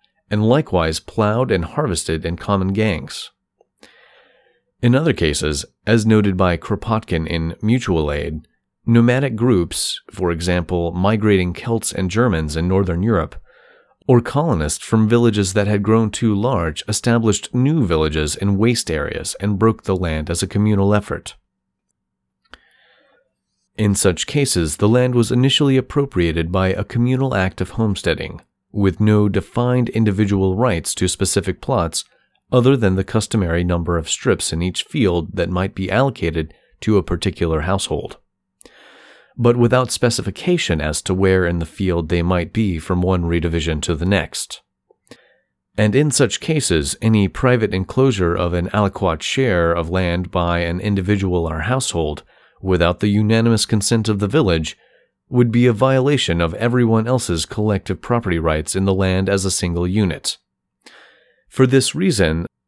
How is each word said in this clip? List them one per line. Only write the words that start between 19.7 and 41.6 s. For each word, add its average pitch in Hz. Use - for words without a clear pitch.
the 98
land 82
as 85
a 95
communal 101
effort. -
In 104
such 92
cases, 92
the 104
land 123
was 117
initially 131
appropriated 87
by 92
a 95
communal 127
act 95
of -
homesteading, 92
with 98
no 107
defined 120
individual 98
rights 104
to 95
specific -
plots 92
other 127
than 98
the 95
customary 90
number 87
of 78
strips -
in 80
each -
field 92
that 87
might 92
be 95
allocated 90
to 107
a 92
particular 82
household, 92
but 117
without 123
specification 120
as -
to -
where 95
in 85